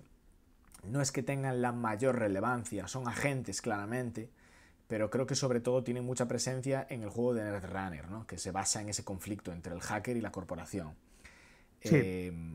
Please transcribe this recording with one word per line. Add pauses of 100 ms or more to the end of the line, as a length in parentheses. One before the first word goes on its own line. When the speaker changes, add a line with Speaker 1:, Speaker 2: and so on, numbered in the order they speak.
(840)
Speaker 1:
no
es
que
tengan
la
mayor
relevancia,
son
agentes
claramente, (600)
pero
creo
que
sobre
todo
tienen
mucha
presencia
en
el
juego
de
Netrunner,
¿no?
Que
se
basa
en
ese
conflicto
entre
el
hacker
y
la
corporación. (880)
Speaker 2:
Sí.
Speaker 1:
Eh, (220)